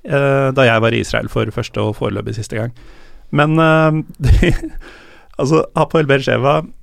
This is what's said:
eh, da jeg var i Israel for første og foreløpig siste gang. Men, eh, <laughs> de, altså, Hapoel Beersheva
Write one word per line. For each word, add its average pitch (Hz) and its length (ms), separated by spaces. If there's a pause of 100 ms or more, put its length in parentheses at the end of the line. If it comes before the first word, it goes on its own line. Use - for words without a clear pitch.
eh, 139 480
da 135 100
jeg 113 200
var 113 100
i 113 80
Israel - 280
for 110 180
første 113 320
og 107 180
foreløpig 107 380
siste 110 200
gang. 117 160 (640)
Men, 156 260
eh, 156 440 (100)
<laughs> - 80
de, - 320 (880)
altså, 156 260 (100)
Hapoel 156 320
Beersheva 135 520 (240)